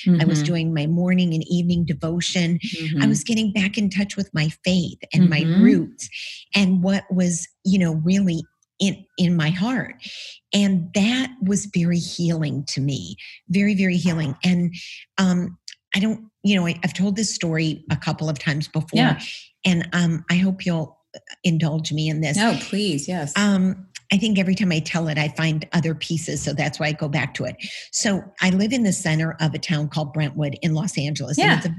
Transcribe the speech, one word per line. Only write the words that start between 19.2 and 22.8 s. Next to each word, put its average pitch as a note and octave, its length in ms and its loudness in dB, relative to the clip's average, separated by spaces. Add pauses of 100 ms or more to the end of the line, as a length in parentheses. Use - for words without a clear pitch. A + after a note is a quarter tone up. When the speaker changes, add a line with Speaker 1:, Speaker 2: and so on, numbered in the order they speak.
Speaker 1:
and, F3 300 2
um, E3 360 0
I F3 60 2
hope F#3 300 0
you'll E3 320 -4 (460)
indulge D#3+ 500 0
me D#3 160 -2
in D#3 120 -2
this. D3 140 0
Speaker 2:
No, G#3 260 2
please, F#3+ 460 -4